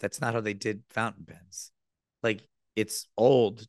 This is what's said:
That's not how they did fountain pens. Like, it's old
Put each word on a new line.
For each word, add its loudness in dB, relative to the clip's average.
That's -6
not -2
how -2
they -4
did -6
fountain -6
pens. -20
Like, -2
it's -4
old 4